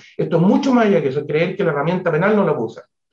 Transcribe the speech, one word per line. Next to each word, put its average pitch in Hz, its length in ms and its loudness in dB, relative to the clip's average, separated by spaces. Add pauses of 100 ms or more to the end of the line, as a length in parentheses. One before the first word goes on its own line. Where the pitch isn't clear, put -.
(160)
esto 170 200 -2
es 165 60 4
mucho 269 320 4
más 233 120 4
allá 185 140 2
que 139 80 -2
eso, 139 120 -2
es 147 60 -12
creer 165 300 -2
que 180 80 -4
la 165 60 0
herramienta 160 420 -2
penal 190 240 2
no 196 80 2
la 156 80 0
puede 120 140 -4
usar. - 180 -14 (280)